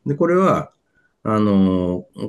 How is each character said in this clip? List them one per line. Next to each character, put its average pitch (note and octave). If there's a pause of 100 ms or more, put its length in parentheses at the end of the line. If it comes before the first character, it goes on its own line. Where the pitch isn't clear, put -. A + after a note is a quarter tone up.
で、 C#3+
こ E3
れ F3
は、 C#3+ (500)
あ A2
の、 F#2 (220)